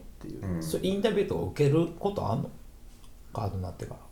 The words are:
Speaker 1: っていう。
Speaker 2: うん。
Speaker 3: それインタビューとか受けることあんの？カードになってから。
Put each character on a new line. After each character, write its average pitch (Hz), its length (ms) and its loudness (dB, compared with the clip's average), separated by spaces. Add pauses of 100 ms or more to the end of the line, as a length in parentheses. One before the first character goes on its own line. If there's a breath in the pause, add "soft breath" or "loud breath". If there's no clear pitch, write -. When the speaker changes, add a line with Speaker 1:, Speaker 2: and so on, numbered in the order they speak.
(180)
Speaker 1:
っ - 20 -16
て - 80 -10
い - 100 -8
う。 104 60 -8
Speaker 2:
う 87 140 0
ん。 - 40 -2
Speaker 3:
そ 160 160 0
れ 175 80 0
イ 190 80 4
ン 202 60 2
タ 220 120 4
ビ 196 100 4
ュ - 20 4
ー 196 40 -2
と - 80 0
か 165 60 0 (100)
受 147 120 4
け 139 60 8
る 165 180 6 (100)
こ 202 120 0
と 104 200 0
あ 110 40 4
ん - 80 2
の？ - 80 -4 (840)
カ - 100 -2
ー 95 80 0
ド 95 60 -4
に 92 60 -2
な 87 60 -4
っ 87 60 -8
て - 100 -8
か - 100 -8
ら。 - 60 -14 (120)